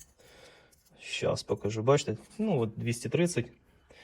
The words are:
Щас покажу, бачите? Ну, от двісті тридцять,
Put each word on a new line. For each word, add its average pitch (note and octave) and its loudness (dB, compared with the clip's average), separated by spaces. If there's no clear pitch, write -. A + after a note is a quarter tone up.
Щас - -2
покажу, G#2+ -2
бачите? B2 4
Ну, G#3 2
от G#2+ 0
двісті A#2 -4
тридцять, D#3 0